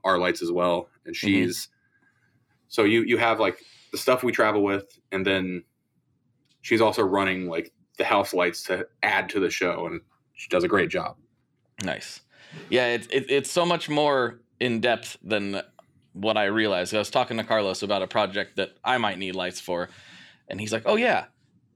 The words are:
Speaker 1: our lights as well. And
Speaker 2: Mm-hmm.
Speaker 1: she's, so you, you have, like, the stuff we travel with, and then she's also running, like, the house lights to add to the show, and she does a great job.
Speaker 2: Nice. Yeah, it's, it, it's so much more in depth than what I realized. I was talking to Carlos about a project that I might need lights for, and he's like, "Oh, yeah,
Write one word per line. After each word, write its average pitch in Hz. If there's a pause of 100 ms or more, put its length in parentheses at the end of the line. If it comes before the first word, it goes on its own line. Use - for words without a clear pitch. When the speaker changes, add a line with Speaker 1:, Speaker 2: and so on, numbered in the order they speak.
Speaker 1:
our 95
lights 90
as 85
well. 87 (160)
And 85
Speaker 2:
Mm-hmm. -
Speaker 1:
she's, - (1000)
so -
you, 113
you 117
have, 113
like, 95 (340)
the -
stuff 127
we 120
travel 107
with, 98 (140)
and 95
then 92 (1000)
she's 113
also 110
running, 95
like, 82 (260)
the -
house 101
lights 87
to 92 (160)
add 98
to 101
the 87
show, 85
and 85 (340)
she -
does 90
a 90
great 101
job. - (680)
Speaker 2:
Nice. - (480)
Yeah, 123
it's, 117
it, 135
it's 139
so 175
much 170
more 143 (200)
in 117
depth 113
than 101 (520)
what 107
I 107
realized. 101
I 110
was 101
talking 123
to 113
Carlos 104
about 98
a 92
project 101
that 98 (140)
I 123
might 104
need 92
lights 90
for, 87 (600)
and 98
he's 107
like, 110
"Oh, 214
yeah, 220 (500)